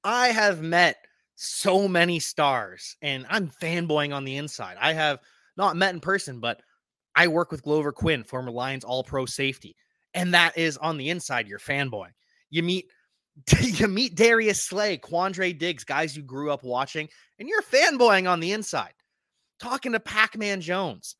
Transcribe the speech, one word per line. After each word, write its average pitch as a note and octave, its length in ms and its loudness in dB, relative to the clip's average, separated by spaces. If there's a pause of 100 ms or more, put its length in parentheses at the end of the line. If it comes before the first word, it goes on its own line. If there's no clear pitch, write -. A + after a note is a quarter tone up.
I B3 240 4
have G#3 340 2
met E3 340 4 (380)
so G3 540 2
many F3 320 2
stars, A#2+ 800 -2
and C3+ 260 -6
I'm F3+ 220 -2
fanboying D#3 640 -2
on C#3 100 -6
the C3+ 120 -8
inside. A#2+ 440 -10
I D3+ 120 2
have D3+ 260 0 (380)
not F3+ 200 0
met F3+ 180 2
in E3 60 -10
person, F3+ 380 -4
but A#2 240 -6 (540)
I E3+ 100 8
work E3 240 2
with D#3 140 -10
Glover D3 260 0
Quinn, D3 320 -2
former B2+ 300 -10
Lions B2+ 320 -6
All-Pro C3 420 -4
safety, C3+ 480 -4 (380)
and F3+ 220 0
that E3+ 220 4
is D#3+ 200 0
on D#3 200 -2
the C#3 140 -6
inside, B2 380 -4
you're G2+ 100 -12
fanboying. A#2+ 540 -6 (380)
You D#3+ 120 0
meet, F3+ 300 -2 (340)
<laughs> - 340 2
you A3 280 2
meet G3 260 -2
Darius A3 480 4
Slay, G3 360 -2
Quandre F#3 600 -2
Diggs, E3 240 -4
guys D3 340 -4
you D3+ 60 -14
grew C#3 300 -6
up C#3 100 -6
watching, C3+ 460 -4 (320)
and B3 80 -12
you're G#4+ 140 0
fanboying B3 680 4
on E3+ 80 2
the E3+ 140 -4
inside. E3 400 -6 (680)
Talking B3+ 320 -4
to A3 80 0
Pac-Man G#3 600 0
Jones E3+ 600 -6